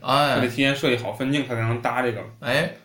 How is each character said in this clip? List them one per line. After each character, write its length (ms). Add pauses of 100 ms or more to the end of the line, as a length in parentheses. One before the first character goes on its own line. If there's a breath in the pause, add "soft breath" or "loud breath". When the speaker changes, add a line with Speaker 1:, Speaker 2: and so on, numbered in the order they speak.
Speaker 1:
哎。 300
Speaker 2:
他 60
得 80
提 80
前 180
设 140
计 120
好 120
分 180
镜， 160
他 80
才 60
能 200
搭 200
这 100
个， 80 (220)
Speaker 1:
哎。 280 (160)